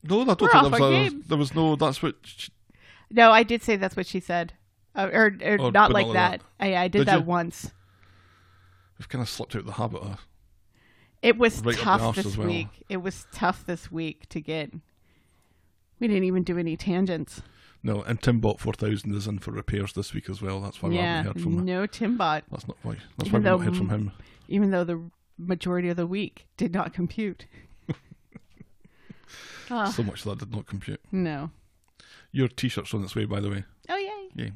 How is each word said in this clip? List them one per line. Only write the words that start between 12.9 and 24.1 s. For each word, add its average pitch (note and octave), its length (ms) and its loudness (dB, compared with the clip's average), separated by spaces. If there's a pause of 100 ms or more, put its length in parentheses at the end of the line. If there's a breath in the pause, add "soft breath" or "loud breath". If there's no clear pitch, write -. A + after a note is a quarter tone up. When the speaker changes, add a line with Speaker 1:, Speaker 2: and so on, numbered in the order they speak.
Speaker 2:
was F#3 340 -10
tough - 340 -2
this - 240 -8
week D#3+ 380 -8
to E3 120 -8
get. D#3 320 -8 (1300)
We A#3 80 0
didn't G3 180 4
even F#3 200 2
do F3 140 -2
any E3 180 -4
tangents. F3+ 680 -2 (400 soft breath)
Speaker 1:
No, G2+ 200 -2
and A2+ 180 -4
Timbot A2 400 2
four A2+ 140 -4
thousand G#2 420 -2
is G#2 100 -6
in G#2 140 -6
for G#2+ 120 -10
repairs G2+ 420 -6
this - 200 -8
week G#2 140 -8
as F#2+ 140 -10
well. G2 180 -6
That's G2+ 220 -12
why E3+ 80 -2
we F3 60 0
Speaker 2:
Yeah, E3+ 260 -2
Speaker 1:
haven't E3 140 -6
heard E3+ 60 -6
from E3+ 220 0
Speaker 2:
no F#3 220 -2
Timbot. A3 640 -2
Speaker 1:
That's - 180 -12
not - 140 -12
why. - 140 -8 (200)
That's - 120 -4
Speaker 2:
Even - 40 0
Speaker 1:
why A#2 60 4
we've G#3 60 2
not F#3+ 60 6
Speaker 2:
though F3+ 140 4
Speaker 1:
heard G#2 120 0
from G2+ 120 -2
him. G#2 240 -2 (360 soft breath)